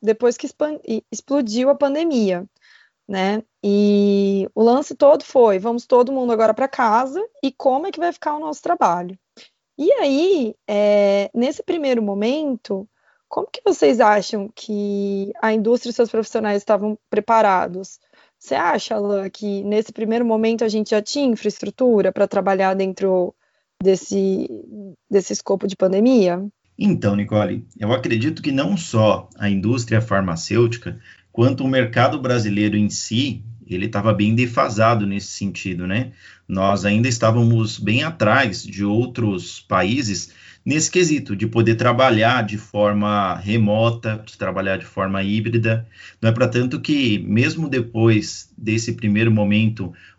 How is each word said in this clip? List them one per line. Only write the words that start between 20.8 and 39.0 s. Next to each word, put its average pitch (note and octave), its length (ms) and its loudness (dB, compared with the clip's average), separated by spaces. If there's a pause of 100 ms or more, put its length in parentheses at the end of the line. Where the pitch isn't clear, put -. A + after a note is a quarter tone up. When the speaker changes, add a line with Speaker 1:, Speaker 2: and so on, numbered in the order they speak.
Speaker 1:
já G#3+ 100 2
tinha C#4+ 260 -2
infraestrutura G#3 840 0
pra G3+ 160 0
trabalhar F#3+ 460 0
dentro F#3+ 600 -2 (480)
desse, F#3+ 640 0 (640)
desse G3 220 0
escopo G3 340 -4
de F#3+ 80 -6
pandemia? F#3+ 680 2 (360)
Speaker 2:
Então, G#2+ 400 2
Nicole, G#2 480 -2 (120)
eu G#2 140 -2
acredito C3 500 -2
que D3 100 -2
não E3 260 0
só A2 600 0
a G#2 120 -2
indústria A2 500 0
farmacêutica, G2 1000 -2 (340)
quanto C3 320 2
o - 20 0
mercado B2+ 500 2
brasileiro G#2+ 600 0
em G#2 120 2
si, A#2 540 -4 (240)
ele F#2+ 220 -6
tava G#2 240 0
bem G#2 200 2
defasado A#2 720 2
nesse G2 220 -4
sentido, F2+ 580 -8
né? G#2 280 -4 (340)
Nós F#2+ 380 0
ainda A2+ 240 2
estávamos A2+ 680 2
bem A2 260 -2
atrás B2 600 0
de G2+ 220 -6
outros G#2+ 720 -2